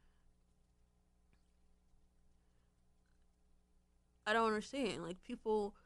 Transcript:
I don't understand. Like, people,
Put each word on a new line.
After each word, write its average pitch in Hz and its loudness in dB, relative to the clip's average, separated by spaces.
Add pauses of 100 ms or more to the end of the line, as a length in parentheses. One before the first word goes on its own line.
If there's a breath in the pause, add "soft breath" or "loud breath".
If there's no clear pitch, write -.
(4000)
I 214 2
don't 226 4
understand. 214 -2
Like, 170 -8
people, 214 -2 (120)